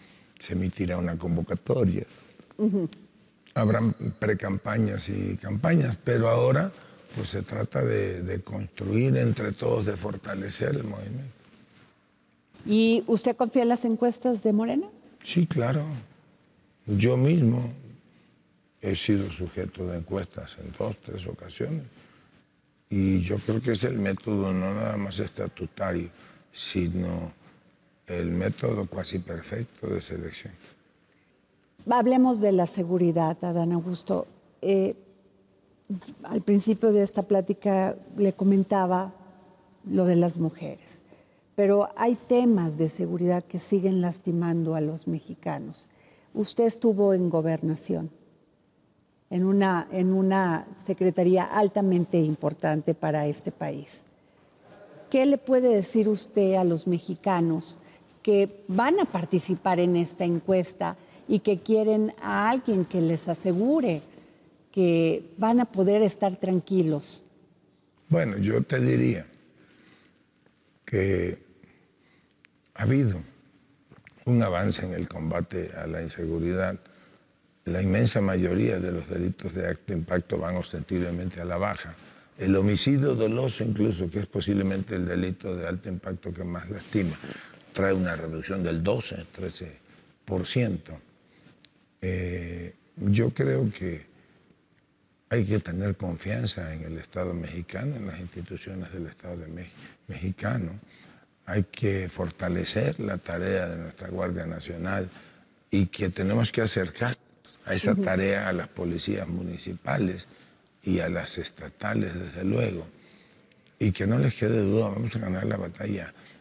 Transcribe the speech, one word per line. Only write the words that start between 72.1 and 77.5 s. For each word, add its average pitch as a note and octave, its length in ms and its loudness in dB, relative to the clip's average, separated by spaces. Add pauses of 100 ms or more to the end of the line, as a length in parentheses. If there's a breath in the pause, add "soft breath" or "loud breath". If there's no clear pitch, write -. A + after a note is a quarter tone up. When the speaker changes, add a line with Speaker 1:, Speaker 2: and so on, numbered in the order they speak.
Speaker 1:
ha G#2+ 100 -4
habido A2+ 360 2 (1040)
un A#2+ 180 4
avance F#2 420 0
en F2+ 60 -6
el E2+ 160 -6
combate E2 680 -4
a D#2+ 120 -8
la D#2+ 140 -6
inseguridad. E2+ 760 -4 (880 soft breath)